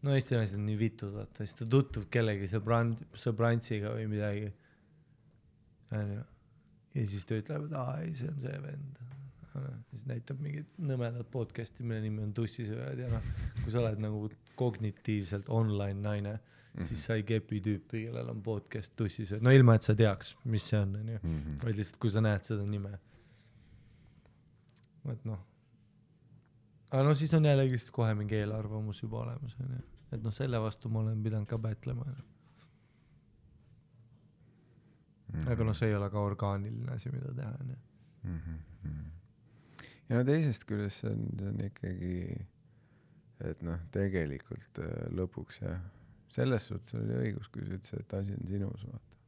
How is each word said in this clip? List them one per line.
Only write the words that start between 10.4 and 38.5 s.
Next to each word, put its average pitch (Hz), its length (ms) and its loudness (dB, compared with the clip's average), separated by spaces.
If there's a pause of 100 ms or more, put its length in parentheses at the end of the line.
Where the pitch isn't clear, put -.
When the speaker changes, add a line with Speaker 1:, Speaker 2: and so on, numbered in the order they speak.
Speaker 1:
nõmedat 120 500 -2
podcast'i, 117 540 -6
mille 113 180 -2
nimi 107 220 -2
on 107 100 -2
Tussisööjad 117 640 -4
ja 123 140 -4
noh, 110 160 -2 (300)
kui - 140 -2
sa 120 120 4
oled 110 180 2
nagu 107 220 -2 (320)
kognitiivselt 104 920 -2
online 104 520 2
naine, 104 380 -2 (320)
Speaker 2:
Mhm. 85 160 -6
Speaker 1:
siis 117 180 -4
sa 113 80 0
ei 107 100 2
kepi 107 380 0
tüüpi, 104 460 -2
kellel 120 240 -6
on 113 100 -6
podcast 107 560 -6
Tussisööjad. 107 460 -2
No 123 80 10
ilma, 123 240 12
et 107 80 6
sa 110 100 6
teaks, 104 380 6 (140)
mis 110 180 2
see 107 160 2
on, 98 160 0
on 107 120 -6
ju. 110 140 -4
Speaker 2:
Mhm. 76 400 -2
Speaker 1:
Vaid 113 160 0
lihtsalt, - 220 -6
kui 117 100 2
sa 104 100 2
näed 104 240 4
seda 101 220 -2
nime. 101 300 -4 (2000)
Et 120 200 -8
noh. 107 120 -6 (1500)
Aga 135 120 4
no 151 100 8
siis 147 200 4
on 156 120 8
jällegi 135 320 6 (140)
kohe 113 240 2
mingi 104 200 -2
eelarvamus 107 680 -2
juba 110 180 -4
olemas, 120 380 -8
on 131 100 -4
ju. 127 140 -6 (280)
Et 113 120 -6
noh, 113 100 0
selle 127 260 0
vastu 110 300 -4
ma 110 100 0
olen 110 240 0
pidanud 107 240 0
ka 117 120 -4
pätlema, 117 420 -4
on 135 160 -6
ju. - 60 -14 (3000)
Speaker 2:
Mhm. 80 220 -2
Speaker 1:
Aga 113 140 2
noh, 110 120 2
see 113 140 2
ei 104 60 4
ole 101 140 0
ka 104 120 0
orgaaniline 104 720 -2
asi, 120 160 -6
mida 131 240 -6
teha, 117 260 -6
on 131 100 -8
ju. 127 100 -10 (420)
Speaker 2:
Mhm, 82 360 -6 (260)